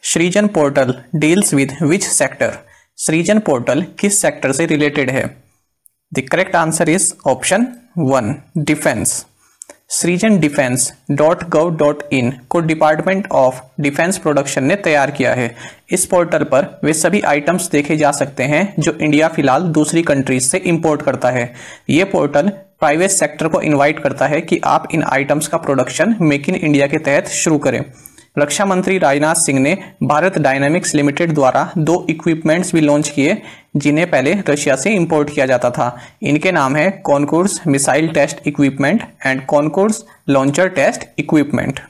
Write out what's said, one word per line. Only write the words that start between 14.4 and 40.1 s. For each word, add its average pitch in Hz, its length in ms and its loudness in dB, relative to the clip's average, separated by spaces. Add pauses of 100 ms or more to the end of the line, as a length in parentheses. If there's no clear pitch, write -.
ने 143 200 2
तैयार 139 280 2
किया 127 220 0
है। 123 160 -2 (420)
इस - 140 -2
portal 170 380 2
पर 143 240 0 (160)
वे 147 100 2
सभी 180 280 0 (100)
items 147 400 -2
देखे 147 260 0
जा 147 140 2
सकते 135 320 -4
हैं 147 180 0 (180)
जो 156 220 0
India 151 260 2
फिलहाल 147 360 0 (140)
दूसरी 151 260 2
countries 135 400 0
से - 140 -2
import 165 440 0
करता 131 280 0
है। 120 240 -4 (360)
ये 160 140 4 (100)
portal 147 340 2 (320)
private 160 320 2
sector 156 360 -2
को 160 140 0
invite 147 420 2
करता 135 240 0
है 143 140 0
कि 165 240 -2
आप 143 280 0
इन 160 100 0
items 143 440 -2
का 165 100 -4
प्रोडक्शन 147 640 0
make 143 280 2
इन 185 60 0
इंडिया 143 320 2
के 147 100 -2
तहत 147 300 0 (140)
शुरू 160 160 2
करें। 139 260 -2 (560)
रक्षा 147 260 0
मंत्री 190 320 0
राजनाथ 151 380 2
सिंह 135 240 0
ने 147 180 0 (260)
भारत 156 360 0
Dynamics 143 560 0
Limited 143 380 0
द्वारा 143 440 2
दो 165 320 2
equipments 160 680 -2
भी 160 60 4
launch 147 280 2
किए, 156 320 0 (340)
जिन्हें 147 360 2
पहले 139 220 2 (160)
रशिया 143 260 2
से 147 200 0
import 156 380 0
किया 139 120 0
जाता 127 260 2
था। 123 240 -2 (280)
इनके 151 280 0
नाम 143 240 2
है 156 140 2 (160)
Concourse 160 640 0
Missile 139 460 0
Test 143 340 -2
Equipment 143 560 0 (240)
and 131 180 -2
Concourse 165 580 0 (260)